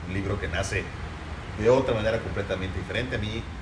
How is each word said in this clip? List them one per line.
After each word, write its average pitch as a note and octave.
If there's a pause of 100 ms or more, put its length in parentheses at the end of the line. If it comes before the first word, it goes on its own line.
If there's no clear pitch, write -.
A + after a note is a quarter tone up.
un F#2
libro G2
que E2
nace E2+ (760)
de A2+
otra C3
manera A2
completamente F#2+
diferente. A2+
A -
mí G#2+ (200)